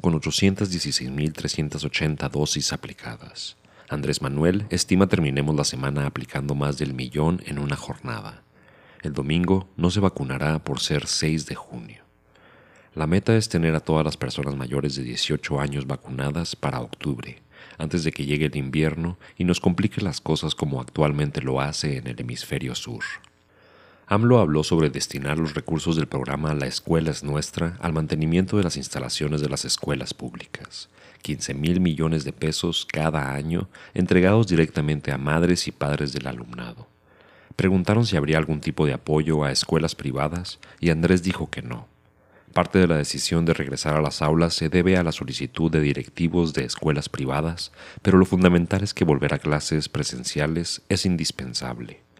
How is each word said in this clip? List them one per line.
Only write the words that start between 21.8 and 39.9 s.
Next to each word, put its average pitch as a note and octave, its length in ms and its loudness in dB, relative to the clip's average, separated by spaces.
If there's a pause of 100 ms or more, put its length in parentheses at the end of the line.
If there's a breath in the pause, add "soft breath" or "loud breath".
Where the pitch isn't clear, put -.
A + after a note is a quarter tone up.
en B1+ 120 -10
el B1+ 120 -8
hemisferio C2 560 -8
sur. - 280 -10 (1040 soft breath)
amlo A#2 300 6
habló D2+ 240 4
sobre D#2+ 260 4
destinar C#2 480 -4
los D#2 160 0
recursos D#2+ 440 -2
del D2+ 100 0
programa C#2+ 460 -2
La C#2 120 -2
Escuela D#2+ 460 0
es - 140 -8
Nuestra D#2+ 560 -2
al E2+ 100 -2
mantenimiento D#2+ 640 0
de G2+ 80 4
las D#2+ 140 -2
instalaciones C#2+ 640 -4
de C#2+ 80 -2
las C#2 160 -4
escuelas - 480 -4
públicas. - 760 -14 (320 loud breath)
Quince C#2 320 -6
mil E2 280 2
millones D#2+ 420 2
de C#2 80 -8
pesos - 580 -2
cada D#2 440 -2
año D#2+ 340 -2 (260 loud breath)
entregados F#2+ 540 6
directamente D2+ 640 2
a C2+ 60 -2
madres E2 500 2
y C#2+ 60 -8
padres C#2+ 400 -2
del C2+ 140 -6
alumnado. A#1+ 600 -12 (720 loud breath)
Preguntaron F#2+ 480 4
si G2 100 0
habría D2+ 220 2
algún D2+ 240 0
tipo D#2 240 0
de C#2 80 2
apoyo D2+ 500 0
a C#2 80 0
escuelas D#2+ 420 0